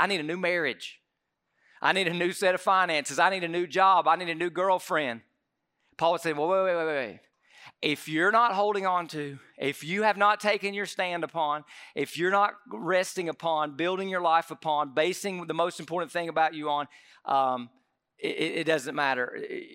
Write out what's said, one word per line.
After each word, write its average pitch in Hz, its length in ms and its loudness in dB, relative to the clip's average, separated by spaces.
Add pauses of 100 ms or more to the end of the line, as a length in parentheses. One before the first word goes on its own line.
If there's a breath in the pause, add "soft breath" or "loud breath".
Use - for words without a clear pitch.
I 165 60 4
need 190 140 0
a 151 40 -6
new 160 140 -4
marriage. 170 640 -4 (800 soft breath)
I 151 120 4
need 185 160 2
a 170 60 -2
new 175 180 0
set 185 220 2
of 180 60 -2
finances. 170 580 2
I 175 120 6
need 190 140 -4
a 170 40 -2
new 175 180 -2
job. 180 420 4
I 160 80 6
need 175 120 -4
a 170 60 -2
new 170 160 -2
girlfriend." 165 680 0 (760)
Paul 165 160 2
would 170 100 -2
say, 165 100 0
"Well, 147 160 0
wait, 190 160 2
wait, 180 120 2
wait, 165 100 0
wait, 156 100 0
wait. 110 240 -6 (640 loud breath)
If 143 260 0
you're 165 240 2
not 226 220 4
holding 202 320 0
on 180 220 0
to, 143 300 -8 (200)
if 139 260 -4
you 190 200 -2
have 208 120 4
not 208 240 4
taken 202 320 0
your 202 140 -4
stand 175 380 -4
upon, 151 400 -2 (300 loud breath)
if 143 220 -4
you're 175 140 0
not 202 240 4 (180)
resting 180 560 -2
upon, 151 480 -2
building 185 320 -2
your 185 140 -2
life 165 280 2
upon, 147 440 -2
basing 180 520 -2
the 160 60 -6
most 170 260 -2
important 165 320 -6
thing 170 200 -4
about 160 240 2
you 151 160 -6
on, 147 160 -2 (400 loud breath)
um, 131 420 0 (500)
it, - 100 -4
it, - 300 -2
it 165 60 -2
doesn't 143 300 0
matter. 127 440 0 (360)